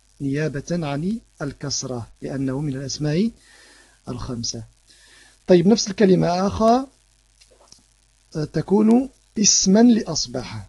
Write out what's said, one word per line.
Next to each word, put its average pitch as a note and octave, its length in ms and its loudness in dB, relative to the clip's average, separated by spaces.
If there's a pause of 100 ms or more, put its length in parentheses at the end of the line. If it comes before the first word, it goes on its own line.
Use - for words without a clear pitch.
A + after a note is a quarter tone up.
(200)
نيابة C#3+ 500 -4
عن E3+ 480 -4 (240)
الكسرة C3 640 -8 (140)
لأنه C3+ 380 -6
من C#3+ 160 -6
الأسماء D3+ 540 -2 (800)
الخمسة. A#2 560 -10 (840)
طيب، F3 200 6
نفس A3 220 2
الكلمة F#3 580 2
أخا، A3+ 400 2 (1500)
آه، D#3 80 -4
تكون G#3+ 640 2 (300)
اسما G3+ 440 4
لأصبح. C3 880 0